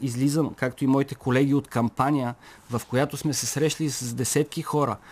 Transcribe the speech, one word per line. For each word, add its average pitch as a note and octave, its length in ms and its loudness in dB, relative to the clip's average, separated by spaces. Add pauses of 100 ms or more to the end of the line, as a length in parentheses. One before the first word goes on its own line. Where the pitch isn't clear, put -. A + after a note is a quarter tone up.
излизам, C3+ 520 0
както B2+ 300 -4
и - 20 2
моите C3+ 280 2
колеги, C3+ 400 2
от C3+ 140 0
кампания, B2 640 0 (360)
в A#2 180 -2
която C#3+ 280 0
сме D3 160 -2
се B2+ 140 -2
срещали D3+ 440 0
с B2 240 -6
десетки D3 480 0
хора. C#3 340 0 (160)